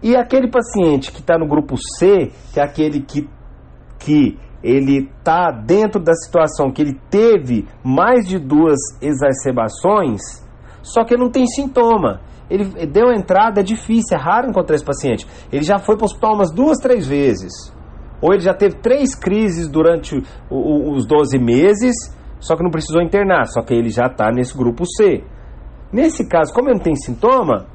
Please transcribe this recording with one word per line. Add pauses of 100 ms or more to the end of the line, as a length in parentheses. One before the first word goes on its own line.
E
aquele
paciente
que
tá
no
grupo (220)
C, (220)
que
é
aquele
que, (720)
que (240)
ele (100)
tá
dentro
da
situação
que
ele (120)
teve (160)
mais
de
duas (220)
exacerbações, (600)
só
que
não
tem
sintoma. (280)
Ele (240)
deu
entrada,
é
difícil,
é
raro
encontrar
esse
paciente. (240)
Ele
já
foi
pro
hospital
umas
duas,
três
vezes. (720)
Ou
ele
já
teve
três
crises
durante (320)
o,
o,
os
doze
meses, (460)
só
que
não
precisou
internar,
só
que
ele
já
tá
nesse
grupo
C. (680)
Nesse
caso,
como
ele
não
tem
sintoma